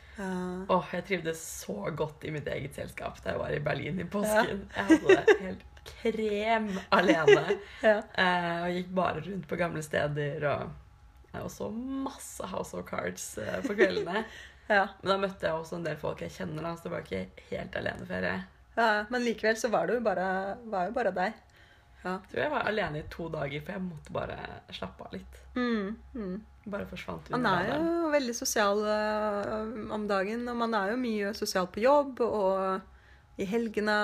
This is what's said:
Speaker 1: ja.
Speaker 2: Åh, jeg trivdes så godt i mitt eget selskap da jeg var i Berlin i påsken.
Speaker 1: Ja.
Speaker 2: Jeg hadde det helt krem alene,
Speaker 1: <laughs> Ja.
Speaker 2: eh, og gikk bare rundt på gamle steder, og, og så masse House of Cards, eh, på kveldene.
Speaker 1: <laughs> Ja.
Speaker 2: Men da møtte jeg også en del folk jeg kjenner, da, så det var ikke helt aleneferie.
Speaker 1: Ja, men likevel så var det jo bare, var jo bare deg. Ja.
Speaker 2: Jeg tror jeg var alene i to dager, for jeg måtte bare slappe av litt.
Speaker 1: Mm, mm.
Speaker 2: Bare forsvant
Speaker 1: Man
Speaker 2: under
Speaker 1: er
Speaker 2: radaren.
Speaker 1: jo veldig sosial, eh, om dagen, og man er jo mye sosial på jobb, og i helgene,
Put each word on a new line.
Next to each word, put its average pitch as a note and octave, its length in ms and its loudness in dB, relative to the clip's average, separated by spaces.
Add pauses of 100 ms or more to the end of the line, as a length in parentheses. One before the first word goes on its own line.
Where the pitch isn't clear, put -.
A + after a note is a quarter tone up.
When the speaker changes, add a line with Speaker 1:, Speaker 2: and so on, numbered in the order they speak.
(180)
Speaker 1:
ja. F#3 520 -4
Speaker 2:
Åh, F#3 240 4
jeg F3+ 120 -4
trivdes E3 320 -2 (280)
så G3+ 300 -6
godt D3+ 300 -4
i D#3 60 -6
mitt D3+ 160 -6
eget C#3+ 260 -6
selskap - 480 -10
da - 100 -4
jeg - 80 -2
var - 120 -4
i D3 80 -2
Berlin D3 400 -2
i F3 60 -4
påsken. G#3 720 0
Speaker 1:
Ja. G3 120 -2
Speaker 2:
Jeg D#4 120 8
hadde - 260 6
det A4 160 8
helt F#3 220 -8 (220)
krem G#3+ 840 0 (220)
alene, E4 680 6 (100)
Speaker 1:
<laughs> - 140 -6
Ja. G#3+ 180 6 (160)
Speaker 2:
eh, F3 460 2
og F3 100 0
gikk F#3 220 -4
bare E3+ 260 0
rundt F3+ 260 -8
på F3+ 100 -4
gamle E3 260 -2
steder, D3 600 0
og, D3 280 0 (640)
og F#3 180 -8
så G3+ 200 -6
masse C4+ 760 -8
House F#3 260 -6
of F3 120 -8
Cards, - 520 -6
eh, G3 240 -4
på G#3 160 -2
kveldene. F#3 520 2
Speaker 1:
<laughs> - 60 -18 (320)
Ja. G3+ 200 6 (160)
Speaker 2:
Men F#3 80 2
da G3 100 4
møtte F#3+ 240 -2
jeg E3 80 0
også E3 240 -6
en E3+ 80 -6
del D3+ 100 -4
folk D#3 280 -4
jeg E3+ 80 -8
kjenner, D#3+ 340 -6
da, E3+ 80 -4
så E3+ 140 -10
det E3+ 40 -8
var E3 120 -4
ikke - 480 -8
helt - 260 -6
aleneferie. F#3 600 -4 (360)
Speaker 1:
Ja, G#3+ 360 4
men B3 100 0
likevel A3 400 2
så B3 80 0
var E3+ 160 4
det A3 140 0
jo - 20 -4
bare, F#3+ 540 0 (100)
var G3 220 -2
jo G#3+ 80 -6
bare A3+ 180 2
deg. F#3+ 220 -2 (640)
Ja. F#3 160 -4
Speaker 2:
Jeg F#3+ 160 -12
tror - 100 6
jeg C#4+ 80 6
var C#4+ 160 2
alene F#3+ 320 2
i D#3+ 100 -4
to E3 220 -6
dager, D3 320 -4
for G3 140 -8
jeg F#3+ 100 -4
måtte D#3+ 300 -8
bare - 220 -4 (360)
slappe - 320 -10
av - 80 -12
litt. F#3 240 -12 (160)
Speaker 1:
Mm, A#3 380 0 (240)
mm. G3 180 -4 (320)
Speaker 2:
Bare G3 240 -6
forsvant F3+ 400 -10
Speaker 1:
Man B3 160 0
Speaker 2:
under F#3 160 4
Speaker 1:
er G#3 80 0
Speaker 2:
radaren. D4+ 160 2 (160)
Speaker 1:
jo D#4+ 80 0
veldig C4 300 2
sosial, G#3 500 2
eh, G#3+ 1040 -2
om G#3+ 160 -2
dagen, G#3 400 0
og A#3+ 80 -4
man A#3 160 0
er G3+ 220 2
jo - 20 -2
mye G#3+ 400 0
sosial F#3 320 0
på G#3 160 -2
jobb, C#4 360 4
og F#3+ 1160 -2
i G3 80 -2
helgene, G#3+ 580 2